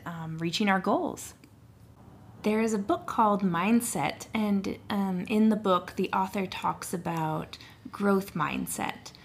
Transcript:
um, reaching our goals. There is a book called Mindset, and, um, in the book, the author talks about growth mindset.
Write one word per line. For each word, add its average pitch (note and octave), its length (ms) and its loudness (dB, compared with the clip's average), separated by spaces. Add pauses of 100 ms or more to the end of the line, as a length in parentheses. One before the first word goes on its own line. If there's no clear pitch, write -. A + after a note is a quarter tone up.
um, E3 320 -8
reaching E3+ 320 0
our F#3+ 100 4
goals. B3 540 -2 (1080)
There G#3+ 180 2
is A3 120 2
a A3 40 2
book D#4+ 280 -2
called G#3 360 4
Mindset, F#3+ 920 0
and, G3+ 440 0 (120)
um, F#3+ 380 -2
in A3 220 6
the G#3+ 80 4
book, F#3+ 400 2
the F#3+ 160 0
author G3 320 -2
talks - 480 -6
about E3 640 -4 (340)
growth G3 420 0
mindset. - 800 -4 (140)